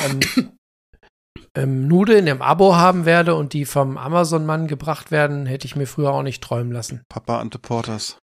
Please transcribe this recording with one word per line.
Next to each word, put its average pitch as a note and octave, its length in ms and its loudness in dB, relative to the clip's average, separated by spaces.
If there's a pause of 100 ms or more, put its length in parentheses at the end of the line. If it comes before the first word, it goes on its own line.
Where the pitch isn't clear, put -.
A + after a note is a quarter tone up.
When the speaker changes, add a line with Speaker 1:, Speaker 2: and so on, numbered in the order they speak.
Speaker 1:
ähm, C3+ 200 -2
<coughs> - 1300 -8
ähm, C3+ 320 -2
Nudeln G3 380 4
im C3 160 -2
Abo E3+ 340 4
haben F3+ 280 4
werde E3+ 300 4
und D3+ 180 -4
die C#3+ 140 -2
vom C3+ 320 -2
Amazon-Mann D#3+ 680 0
gebracht D3 440 -8
werden, C#3+ 360 0
hätte C3+ 200 -6
ich - 100 -12
mir C#3+ 100 -2
früher C#3+ 260 -2
auch C#3 100 -2
nicht C3+ 200 -8
träumen A#2+ 300 -4
lassen. A#2+ 360 -10
Speaker 2:
Papa A#2 320 -6
Ante A#2 180 -10
Porters. A2+ 600 -6 (180)